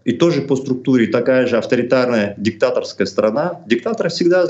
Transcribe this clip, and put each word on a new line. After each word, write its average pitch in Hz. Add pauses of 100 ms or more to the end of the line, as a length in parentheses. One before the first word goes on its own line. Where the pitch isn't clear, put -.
и -
тоже 147
по 135
структуре 127
такая 123
же 117
авторитарная 117
диктаторская 113
страна. 127
Диктаторы 202
всегда 175